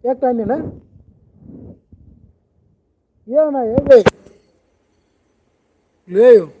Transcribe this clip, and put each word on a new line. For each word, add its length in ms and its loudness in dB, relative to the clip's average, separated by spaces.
একটা 180 -6
আইনে 180 -6
না? 120 -6
ইয়ে 240 -2
না, 120 -6
এই 400 2
যে। 60 0
লয়ে 180 0
আইও। 200 4